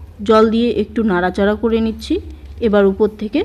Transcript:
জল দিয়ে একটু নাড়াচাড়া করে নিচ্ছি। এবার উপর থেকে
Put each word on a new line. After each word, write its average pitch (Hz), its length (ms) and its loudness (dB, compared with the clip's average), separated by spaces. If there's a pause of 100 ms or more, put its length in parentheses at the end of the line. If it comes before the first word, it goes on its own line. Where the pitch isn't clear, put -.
(240)
জল 220 260 6
দিয়ে 233 200 0 (120)
একটু 214 220 -4
নাড়াচাড়া 196 520 0
করে 226 300 -2
নিচ্ছি। 220 280 -6 (520)
এবার 202 260 4
উপর 208 160 0 (120)
থেকে 214 260 -4